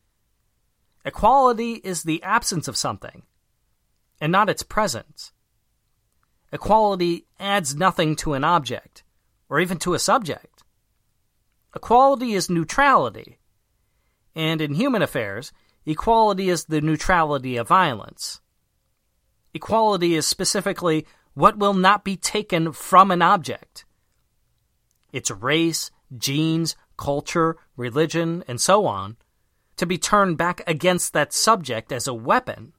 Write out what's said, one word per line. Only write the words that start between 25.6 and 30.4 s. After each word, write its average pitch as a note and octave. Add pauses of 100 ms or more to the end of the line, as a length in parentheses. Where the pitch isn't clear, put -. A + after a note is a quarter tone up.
genes, D#3+ (200)
culture, D#3 (200)
religion, D#3+
and A#2+
so G3
on, G2+ (600)
to F3+
be F3
turned F#3+
back E3+